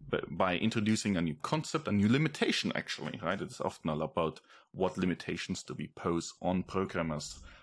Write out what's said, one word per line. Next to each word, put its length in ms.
b-, 100
by 260
introducing 640
a 40
new 200
concept, 480
a 20
new 160
limitation, 680
actually, 480
right? 200
It's 180
often 300
all 120
about 380
what 260
limitations 680
do 100
we 140
pose 540
on 220
programmers. 760